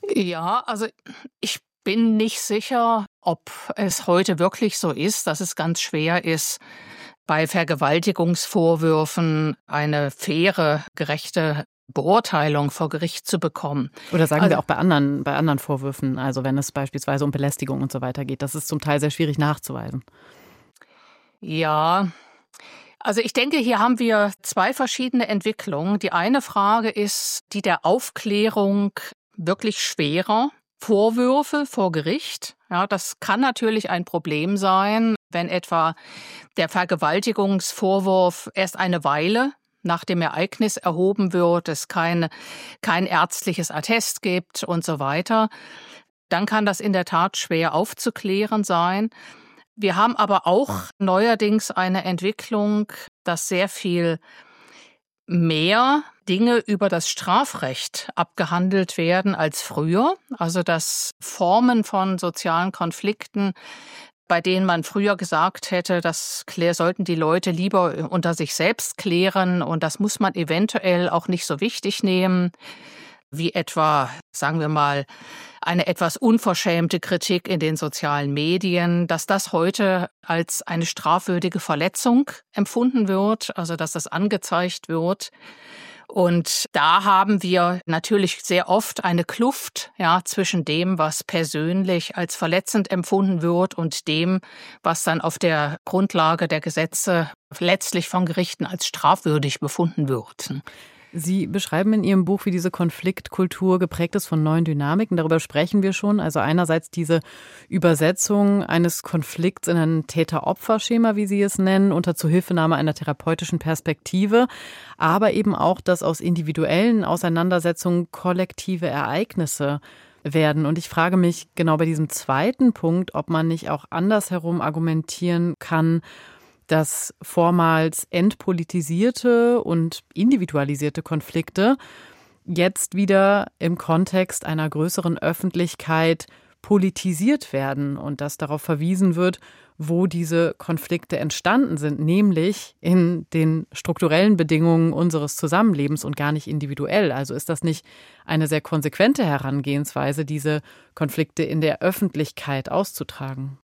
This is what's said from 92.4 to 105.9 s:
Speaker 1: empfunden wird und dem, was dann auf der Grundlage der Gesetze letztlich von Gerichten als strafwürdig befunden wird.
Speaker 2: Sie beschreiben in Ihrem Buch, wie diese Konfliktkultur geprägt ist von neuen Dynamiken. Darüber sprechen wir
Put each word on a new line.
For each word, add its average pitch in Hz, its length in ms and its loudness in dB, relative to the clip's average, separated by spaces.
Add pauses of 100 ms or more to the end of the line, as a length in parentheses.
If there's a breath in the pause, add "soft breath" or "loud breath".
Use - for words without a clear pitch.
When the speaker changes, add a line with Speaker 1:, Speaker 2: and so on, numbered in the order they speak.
Speaker 1:
empfunden 190 500 0
wird 175 320 0
und - 320 -6
dem, 170 340 0 (440 loud breath)
was 165 180 0
dann 165 180 0
auf - 180 -4
der 151 460 0
Grundlage 170 640 0
der 156 140 -2
Gesetze 160 680 0 (300)
letztlich 175 500 0
von 180 160 0
Gerichten 170 420 -2
als - 200 -6
strafwürdig 151 720 2
befunden 156 500 -2
wird. - 440 -6 (640 loud breath)
Speaker 2:
Sie 180 280 -2
beschreiben 196 480 0
in 208 100 2
Ihrem 190 220 4
Buch, 196 180 0
wie 202 60 0
diese 180 200 -2
Konfliktkultur 185 1080 -2
geprägt 170 380 -2
ist 196 100 -2
von 160 160 0
neuen 160 240 2
Dynamiken. 160 500 0
Darüber 160 240 2
sprechen 175 420 0
wir 190 120 0